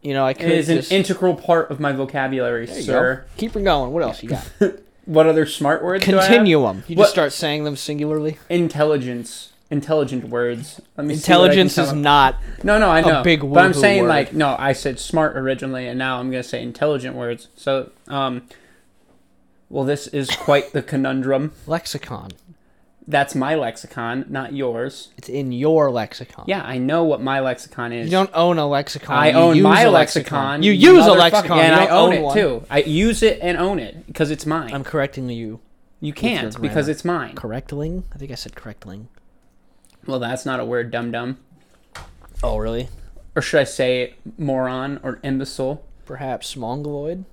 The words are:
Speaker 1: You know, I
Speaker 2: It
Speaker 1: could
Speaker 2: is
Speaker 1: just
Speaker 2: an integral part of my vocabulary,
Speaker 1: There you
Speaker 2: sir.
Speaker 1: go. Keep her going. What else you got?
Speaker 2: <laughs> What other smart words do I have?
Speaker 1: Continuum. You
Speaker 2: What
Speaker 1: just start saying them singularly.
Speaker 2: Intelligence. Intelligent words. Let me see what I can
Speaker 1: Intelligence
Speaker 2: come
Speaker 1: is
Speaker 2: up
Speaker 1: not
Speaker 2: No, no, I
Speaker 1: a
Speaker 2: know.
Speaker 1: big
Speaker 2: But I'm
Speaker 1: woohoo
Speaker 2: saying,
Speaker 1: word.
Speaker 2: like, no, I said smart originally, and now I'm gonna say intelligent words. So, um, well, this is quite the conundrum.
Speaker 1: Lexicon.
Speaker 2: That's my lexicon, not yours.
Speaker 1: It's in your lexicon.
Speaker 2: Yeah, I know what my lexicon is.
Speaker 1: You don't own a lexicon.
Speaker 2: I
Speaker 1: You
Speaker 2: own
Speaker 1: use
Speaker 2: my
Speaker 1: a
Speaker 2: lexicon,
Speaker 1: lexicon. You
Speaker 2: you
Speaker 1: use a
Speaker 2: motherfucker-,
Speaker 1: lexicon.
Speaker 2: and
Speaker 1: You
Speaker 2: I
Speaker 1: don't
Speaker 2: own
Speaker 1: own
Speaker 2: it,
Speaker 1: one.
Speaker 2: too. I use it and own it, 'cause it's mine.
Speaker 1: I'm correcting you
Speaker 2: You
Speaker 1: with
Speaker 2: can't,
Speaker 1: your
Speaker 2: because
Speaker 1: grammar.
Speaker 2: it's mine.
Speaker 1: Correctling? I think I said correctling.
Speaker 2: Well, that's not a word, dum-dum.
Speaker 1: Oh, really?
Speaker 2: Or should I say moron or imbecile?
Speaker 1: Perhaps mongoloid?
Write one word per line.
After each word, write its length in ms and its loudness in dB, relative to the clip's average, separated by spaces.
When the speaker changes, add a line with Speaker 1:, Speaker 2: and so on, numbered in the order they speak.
Speaker 1:
You 100 -6
know, 120 0
I 60 0
Speaker 2:
It 80 -6
Speaker 1:
could 120 0
Speaker 2:
is 160 2
Speaker 1:
just 240 0
Speaker 2:
an 60 2
integral 380 0
part 360 0
of 80 -8
my 120 -2
vocabulary, 760 -4
Speaker 1:
There 100 -10
you 60 -8
Speaker 2:
sir. 320 0
Speaker 1:
go. 100 -20
Keep 180 -6
her 60 -4
going. 300 0
What 120 -2
else 200 -6
you 60 -12
got? 180 -6
Speaker 2:
<laughs> 160 2
What 200 4
other 220 4
smart 360 -2
words 220 0
do 140 4
I 20 4
have? 80 4
Speaker 1:
Continuum. 580 4
You 80 -8
Speaker 2:
What 100 6
Speaker 1:
just 80 4
start 200 0
saying 300 -4
them 120 -6
singularly. 640 -4
Speaker 2:
Intelligence. 1040 -2
Intelligent 580 -2
words. 500 -6
Let 100 -6
me 80 -2
see 180 -2
what 160 8
I 60 6
can 60 4
Speaker 1:
Intelligence 140 2
Speaker 2:
come 100 0
Speaker 1:
is 40 -2
Speaker 2:
up 60 -2
Speaker 1:
not 400 4
Speaker 2:
No, 140 2
no, 140 4
I 80 4
Speaker 1:
a 20 2
Speaker 2:
know. 220 4
Speaker 1:
big 180 4
Speaker 2:
But 160 2
I'm 140 6
Speaker 1:
woohoo 100 0
Speaker 2:
saying, 220 4
Speaker 1:
word. 60 2
Speaker 2:
like, 240 0
no, 260 2
I 140 0
said 260 -6
smart 360 -2
originally, 520 -4
and 100 -8
now 220 -4
I'm 100 -6
gonna 140 -6
say 180 -8
intelligent 540 -4
words. 400 -8
So, 340 -4
um, 360 -6
well, 160 -6
this 260 -4
is 200 -6
quite 440 0
the 100 -4
conundrum. 680 -2
Speaker 1:
Lexicon. 640 -8
Speaker 2:
That's 260 0
my 200 -2
lexicon, 720 -6
not 240 -10
yours. 640 -8
Speaker 1:
It's 120 -20
in 220 -6
your 400 2
lexicon. 560 -8
Speaker 2:
Yeah, 160 -4
I 140 -8
know 280 0
what 160 0
my 180 -2
lexicon 520 -6
is. 140 -8
Speaker 1:
You 60 -4
don't 240 2
own 240 2
a 80 0
lexicon. 500 -4
Speaker 2:
I 140 6
Speaker 1:
You 60 4
Speaker 2:
own 200 6
Speaker 1:
use 60 6
Speaker 2:
my 180 8
Speaker 1:
a 100 6
Speaker 2:
lexicon, 460 2
Speaker 1:
lexicon. 260 -2
You 80 6
Speaker 2:
you 240 10
Speaker 1:
use 120 10
a 20 8
Speaker 2:
motherfucker-, 80 8
Speaker 1:
lexicon. 420 4
Speaker 2:
and 160 6
Speaker 1:
You 60 6
Speaker 2:
I 60 4
Speaker 1:
don't 100 0
Speaker 2:
own 120 6
Speaker 1:
own 40 2
Speaker 2:
it, 80 0
Speaker 1:
one. 160 -2
Speaker 2:
too. 320 0
I 140 0
use 400 0
it 180 2
and 160 -4
own 220 -2
it, 340 -14
'cause 160 -2
it's 160 -8
mine. 280 -6
Speaker 1:
I'm 100 -8
correcting 440 -6
you 320 -10
Speaker 2:
You 100 -8
Speaker 1:
with 60 -12
Speaker 2:
can't, 240 -4
Speaker 1:
your 80 -12
Speaker 2:
because 240 -2
Speaker 1:
grammar. 60 -4
Speaker 2:
it's 120 -8
mine. 320 -6
Speaker 1:
Correctling? 680 -10
I 60 -16
think 120 -12
I 40 -12
said 200 -16
correctling. 540 -18
Speaker 2:
Well, 140 -6
that's 260 -6
not 140 -4
a 60 -6
word, 260 -4
dum-dum. 480 -6
Speaker 1:
Oh, 140 -2
really? 320 -6
Speaker 2:
Or 60 -2
should 180 0
I 40 4
say 500 -2
moron 640 -4
or 220 -8
imbecile? 600 -6
Speaker 1:
Perhaps 500 -10
mongoloid? 760 -8